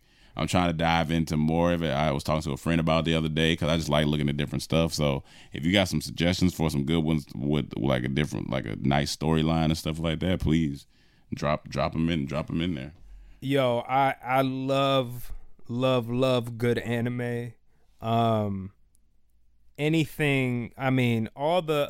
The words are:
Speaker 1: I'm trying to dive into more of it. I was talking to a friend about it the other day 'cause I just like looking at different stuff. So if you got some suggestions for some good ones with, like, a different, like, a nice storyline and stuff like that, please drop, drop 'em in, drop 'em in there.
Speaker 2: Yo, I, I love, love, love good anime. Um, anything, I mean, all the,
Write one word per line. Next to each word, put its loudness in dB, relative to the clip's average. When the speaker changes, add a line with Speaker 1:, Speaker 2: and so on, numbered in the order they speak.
Speaker 1:
I'm -2
trying 2
to 0
dive 2
into 2
more 4
of 0
it. 0
I 2
was -2
talking -2
to -4
a -6
friend 0
about 2
it 0
the 2
other 0
day 2
'cause 0
I 2
just -4
like 4
looking 0
at -2
different -4
stuff. 0
So 0
if -6
you 2
got 6
some -2
suggestions 0
for 2
some -2
good 2
ones 0
with, -2
like, 0
a -2
different, -2
like, -4
a -8
nice 0
storyline 2
and 2
stuff -6
like -4
that, 0
please 0
drop, -2
drop -2
'em 0
in, -2
drop -6
'em -4
in -2
there. -10
Speaker 2:
Yo, 2
I, 2
I 2
love, -2
love, 0
love 0
good 2
anime. -4
Um, 0
anything, 0
I -2
mean, 2
all 0
the, 0